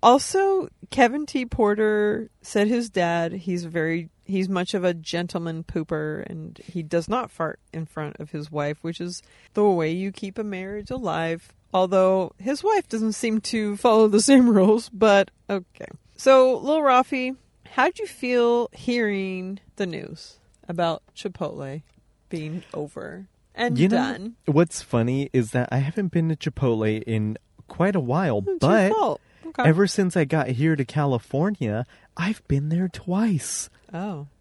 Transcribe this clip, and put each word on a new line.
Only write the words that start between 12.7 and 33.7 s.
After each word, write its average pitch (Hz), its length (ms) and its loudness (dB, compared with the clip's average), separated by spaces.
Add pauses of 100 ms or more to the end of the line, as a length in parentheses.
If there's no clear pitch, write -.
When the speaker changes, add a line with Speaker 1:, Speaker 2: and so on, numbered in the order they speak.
Speaker 1:
doesn't 220 240 -2
seem 220 300 -2
to 208 360 -2
follow 220 300 6
the 214 120 4
same 254 300 8
<laughs> 220 40 6
rules, 208 360 4
but 202 400 4 (180)
okay. - 380 -8 (300)
So, 262 420 6
Lil 311 220 0
Rafi, 262 560 2 (300)
how'd 285 320 0
you 427 80 -6
feel 240 680 0
hearing 196 880 -4 (160)
the 196 100 -4
news - 520 -12 (300)
about 170 340 -2 (140)
Chipotle 147 680 -10 (460)
being 160 360 -10 (100)
over 156 540 -12 (260)
and 226 240 -2
Speaker 2:
You 170 100 6
know, 220 80 2
Speaker 1:
done? 226 400 -4 (100)
Speaker 2:
what's 160 360 2
funny 127 500 -2
is 117 200 0
that 123 200 0
I 123 60 0
haven't 165 320 -2
been 165 180 0
to 160 80 -2
Chipotle 110 680 -2
in 110 340 -2 (300)
quite 196 280 0
a 175 40 0
while, 135 380 0
Speaker 1:
It's 98 100 -4
your 370 100 -2
Speaker 2:
but 196 340 4
Speaker 1:
fault. 392 280 0 (240)
Okay. 320 240 -6
Speaker 2:
ever 170 180 4
since 185 300 0
I 165 80 2
got 143 240 -2
here 147 280 0
to 139 80 0
California, 135 1000 -2 (320)
I've 196 320 -4
been 143 220 0
there 175 180 0
twice. 185 800 -4 (240)